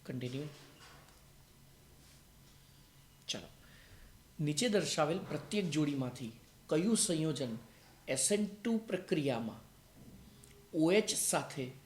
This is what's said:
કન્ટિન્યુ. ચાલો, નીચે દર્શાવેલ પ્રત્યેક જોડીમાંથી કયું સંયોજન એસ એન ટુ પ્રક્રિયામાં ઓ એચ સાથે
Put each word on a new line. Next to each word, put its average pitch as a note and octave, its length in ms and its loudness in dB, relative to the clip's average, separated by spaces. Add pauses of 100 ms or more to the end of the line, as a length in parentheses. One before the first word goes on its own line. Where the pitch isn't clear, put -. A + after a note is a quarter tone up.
કન્ટિન્યુ. C3 440 -6 (2750)
ચાલો, F2 200 -8 (920)
નીચે D3+ 300 2
દર્શાવેલ E3+ 500 2
પ્રત્યેક F3+ 500 -2
જોડીમાંથી C3+ 640 0 (380)
કયું F#3+ 280 4
સંયોજન D3 600 0 (500)
એસ C3 240 2
એન G#3 160 2
ટુ A3+ 300 -2
પ્રક્રિયામાં C#3 840 -2 (1120)
ઓ E3 180 6
એચ G#3+ 240 4
સાથે C3+ 560 -2 (140)